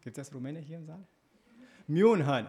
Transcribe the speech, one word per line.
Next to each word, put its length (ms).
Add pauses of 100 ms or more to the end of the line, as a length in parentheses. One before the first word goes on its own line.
Gibt 160
es 160
Rumäne 260
hier 180
im 80
Saal? 200 (800)
München 380 (240)